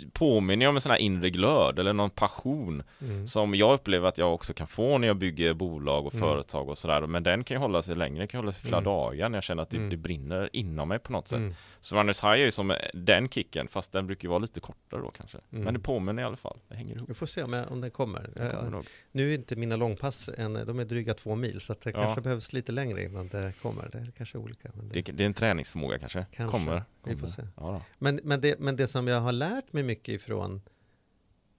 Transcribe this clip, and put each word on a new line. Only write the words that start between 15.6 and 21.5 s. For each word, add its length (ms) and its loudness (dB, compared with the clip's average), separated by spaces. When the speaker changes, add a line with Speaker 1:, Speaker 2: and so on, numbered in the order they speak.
Speaker 1:
Men 100 0
det 60 -2
påminner 420 -2
i 40 -2
alla 100 -6
fall, 220 -10
det 60 -16
hänger 220 -10
ihop. 140 -10
Speaker 2:
Vi 40 -6
får 120 -8
se 160 -6
om, 100 -4
jag, 200 -4
om 80 -6
den 100 -8
kommer. 300 -4
Speaker 1:
Den 160 -4
kommer 140 -4
Speaker 2:
Jag, 80 -6
Speaker 1:
nog. 140 -8
Speaker 2:
nu 180 0
är 40 0
inte 220 -6
mina 200 -2
långpass 640 -4
än, 140 -4
de 120 -4
är 60 -2
dryga 300 -2
två 200 -4
mil, 260 -4